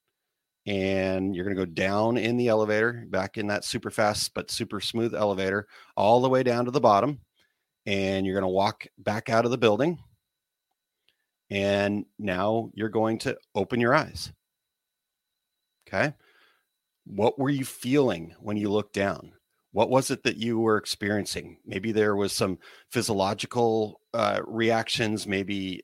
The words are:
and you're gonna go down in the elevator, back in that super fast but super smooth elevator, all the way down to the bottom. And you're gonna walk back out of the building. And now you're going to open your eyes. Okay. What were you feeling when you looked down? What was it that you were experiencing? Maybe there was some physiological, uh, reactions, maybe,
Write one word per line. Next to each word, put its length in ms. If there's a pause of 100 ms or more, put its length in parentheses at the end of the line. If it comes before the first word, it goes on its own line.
(640)
and 680
you're 100
gonna 100
go 100
down 520
in 200
the 100
elevator, 640
back 280
in 100
that 160
super 280
fast 420
but 160
super 320
smooth 320
elevator, 540 (280)
all 260
the 80
way 140
down 220
to 60
the 100
bottom. 380 (640)
And 400
you're 100
gonna 140
walk 380 (100)
back 320
out 160
of 60
the 60
building. 420 (1500)
And 540 (120)
now 560
you're 160
going 300
to 180 (180)
open 240
your 160
eyes. 360 (1600)
Okay. 260 (960)
What 300
were 100
you 160
feeling 760
when 160
you 140
looked 240
down? 400 (380)
What 180
was 220
it 120
that 140
you 220
were 180
experiencing? 880
Maybe 260
there 240
was 180
some 260 (320)
physiological, 1080 (140)
uh, 320
reactions, 800
maybe, 580